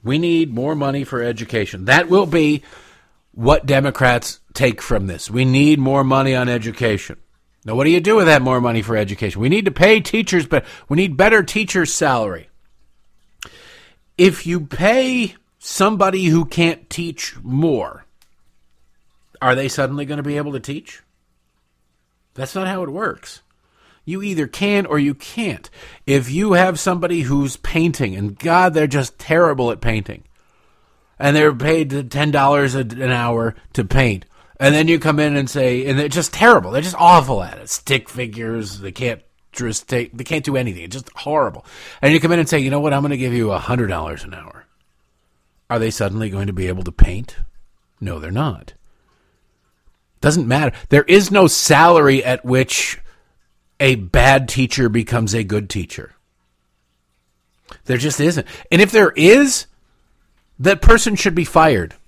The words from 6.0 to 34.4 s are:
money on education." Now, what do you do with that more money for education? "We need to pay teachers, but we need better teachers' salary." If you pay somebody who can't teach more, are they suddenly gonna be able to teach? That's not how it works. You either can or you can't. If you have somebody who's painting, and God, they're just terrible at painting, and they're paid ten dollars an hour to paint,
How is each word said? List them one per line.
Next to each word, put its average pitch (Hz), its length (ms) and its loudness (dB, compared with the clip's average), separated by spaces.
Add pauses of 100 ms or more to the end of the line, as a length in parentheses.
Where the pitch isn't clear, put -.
money 135 300 2
on 127 160 0
education." 113 680 -4 (480)
Now, 110 100 -8
what 131 100 0
do 156 60 4
you 175 100 4
do 208 160 2
with 196 100 4
that 147 160 6
more 127 180 0
money 117 220 0
for 110 160 -2
education? 101 420 -4
"We 120 80 0
need 196 160 0
to 190 60 0
pay 214 300 4
teachers, 180 440 -2
but - 220 -2 (240)
we 143 60 0
need 175 200 0
better 208 260 4
teachers' 185 520 -4
salary." 110 540 -2 (1700)
If 175 300 2
you 170 140 -2
pay 233 760 -2 (240)
somebody 190 680 0
who 165 180 4
can't 165 440 -2
teach - 540 -10
more, 127 640 -2 (1400)
are 127 140 2
they 135 100 -4
suddenly 139 380 -4
gonna 147 180 -8
be 143 140 -4
able 147 160 -6
to 135 80 -8
teach? - 420 -14 (1300)
That's 131 200 -12
not 190 140 -6
how 185 160 -6
it 147 60 -8
works. 175 500 -10 (640)
You 185 180 -8
either 175 240 -4
can 202 400 -2
or 147 140 0
you 143 140 0
can't. - 540 -10 (380)
If 135 240 0
you 196 220 0
have 180 260 2
somebody 175 440 -2
who's 139 340 -2
painting, 147 580 -2
and 101 240 -8
God, 175 340 2
they're 151 140 2
just 135 320 -4
terrible 151 540 0
at 95 80 -8
painting, 110 420 -4 (960)
and 143 160 0
they're 151 180 4
paid 139 560 -2
ten 147 220 -2
dollars 139 460 2
an 123 260 -6
hour 120 540 -2 (160)
to 120 120 -2
paint, 113 420 0 (340)